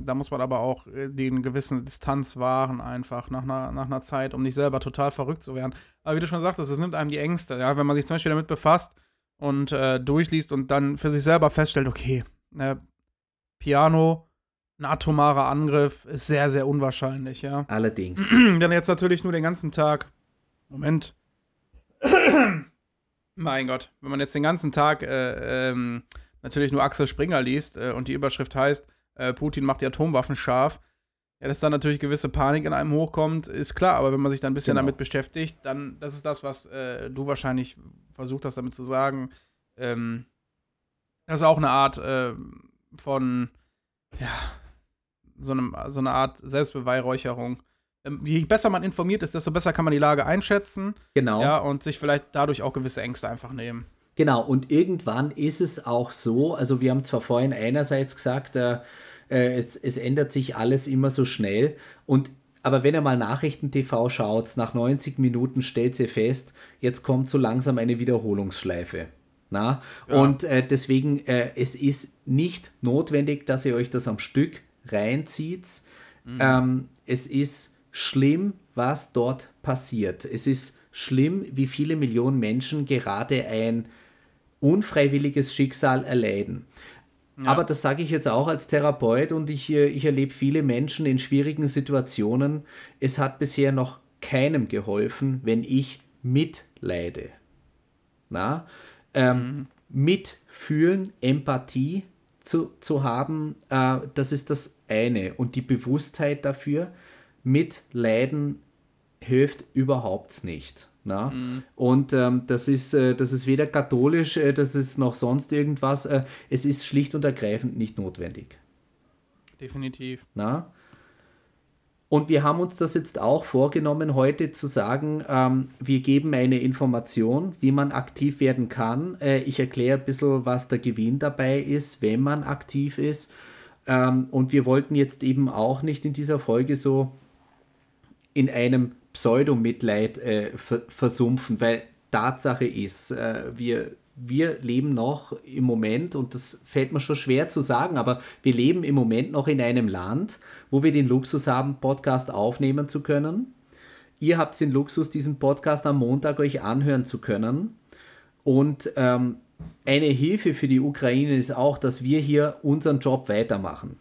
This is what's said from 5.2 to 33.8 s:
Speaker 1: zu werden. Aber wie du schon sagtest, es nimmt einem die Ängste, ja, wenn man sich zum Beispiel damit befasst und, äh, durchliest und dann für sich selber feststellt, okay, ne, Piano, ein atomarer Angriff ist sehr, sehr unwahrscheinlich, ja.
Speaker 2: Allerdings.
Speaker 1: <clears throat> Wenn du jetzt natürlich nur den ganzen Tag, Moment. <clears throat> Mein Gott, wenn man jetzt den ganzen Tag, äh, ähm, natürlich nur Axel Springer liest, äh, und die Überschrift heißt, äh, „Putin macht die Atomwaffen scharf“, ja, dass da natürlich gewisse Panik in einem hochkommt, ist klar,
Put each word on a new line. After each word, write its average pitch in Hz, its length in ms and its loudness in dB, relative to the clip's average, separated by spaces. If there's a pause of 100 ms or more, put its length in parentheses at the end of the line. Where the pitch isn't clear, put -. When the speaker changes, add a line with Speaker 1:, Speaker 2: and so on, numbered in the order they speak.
Speaker 1:
zu 131 120 -12
werden. 131 200 -6 (300)
Aber 156 120 -2
wie 165 40 -2
du 170 60 -2
schon 165 160 -4
sagtest, 170 280 -2
es 143 80 -2
nimmt 170 160 -4
einem 151 140 -4
die 147 100 -4
Ängste, 151 400 -4
ja, 131 200 0
wenn 143 80 2
man 143 100 4
sich 143 100 0
zum 165 80 -2
Beispiel 160 160 0
damit 156 160 0
befasst 160 480 2 (440)
und, 139 340 -2
äh, 135 260 2
durchliest 151 540 0
und 135 180 -2
dann 139 280 2
für 151 120 0
sich 147 120 0
selber 160 280 6
feststellt, 143 380 2
okay, 123 340 -2 (280)
ne, 135 280 -6 (800)
Piano, 160 680 4 (500)
ein 151 60 -10
atomarer 147 640 2
Angriff 143 580 2
ist 139 220 -8
sehr, 143 240 2
sehr 135 160 2
unwahrscheinlich, 135 720 -2
ja. 143 280 -6
Speaker 2:
Allerdings. 110 520 -2
Speaker 1:
<clears throat> 196 100 -2
Wenn 226 300 8
du 170 120 4
jetzt 170 160 2
natürlich 180 360 0
nur 180 80 -2
den 160 100 -2
ganzen 165 300 -4
Tag, 151 400 0 (560)
Moment. 147 460 -2 (880)
<clears throat> - 20 4 (1300)
Mein 135 320 -2
Gott, 127 340 -4
wenn 139 100 -10
man 139 100 -2
jetzt 139 140 -4
den 147 80 0
ganzen 160 300 0
Tag, 147 300 2
äh, 127 680 -4
ähm, 120 320 -6 (400)
natürlich 139 300 -2
nur 135 100 2
Axel 139 240 0
Springer 143 360 -2
liest, 131 340 -4
äh, 123 160 -4
und 127 160 -6
die 135 60 -4
Überschrift 139 400 -4
heißt, 143 320 0 (300)
äh, 127 180 -4
„Putin 143 300 -4
macht 135 180 -2
die 143 40 0
Atomwaffen 143 500 0
scharf“, 135 440 0 (600)
ja, 135 80 -6
dass 139 120 -4
da 156 80 2
natürlich 147 320 0
gewisse 143 300 -2
Panik 147 340 2
in 156 80 -2
einem 151 200 0
hochkommt, 160 560 0
ist - 260 -6
klar, 180 220 4